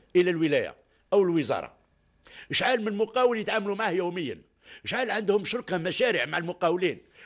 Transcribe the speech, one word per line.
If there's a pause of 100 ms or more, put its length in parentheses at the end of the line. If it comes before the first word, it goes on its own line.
(160)
إلى
الولاية (380)
أو
الوزارة. (760)
شحال
من
مقاول
يتعاملوا
معه
يوميا، (460)
شحال
عندهم
شركة
مشاريع
مع
المقاولين، (280)